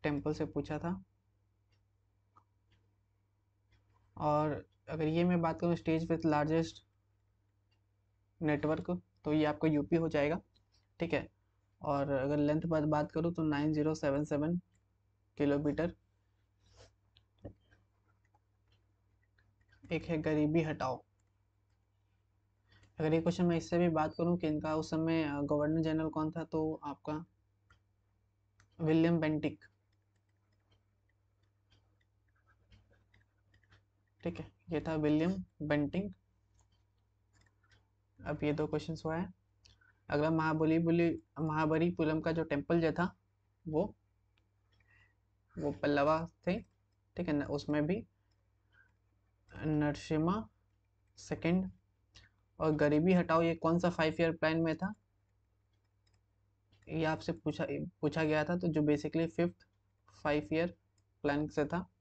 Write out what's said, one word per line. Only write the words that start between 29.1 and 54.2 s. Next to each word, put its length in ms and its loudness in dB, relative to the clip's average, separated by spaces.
बेंटिक, 460 -2
ठीक 160 -6
है, 120 -14
ये 160 -2
था 80 -2
विलियम 480 2
बेंटिक। 540 0
अब 180 -4
ये 100 0
दो 140 0
क्वेश्चंस 380 -6
हुआ 100 -2
है। 180 -6
अगला 200 2
महाबलीपुरम, 1160 0
महाबलीपुरम 760 0
का 100 0
जो 120 0
टेम्पल 380 0
जो 100 2
था 260 -2
वो, 280 -2
वो 140 -2
पल्लवा 580 2
थे, 140 -2
ठीक 100 -4
है 60 0
ना, 120 0
उसमें 420 -2
भी 200 -4
नरसिम्हा 840 0
सेकंड। 540 -2
और 120 2
गरीबी 420 4
हटाओ 280 4
ये 140 2
कौन 240 2
सा 100 2
फाइव 300 0
ईयर 120 4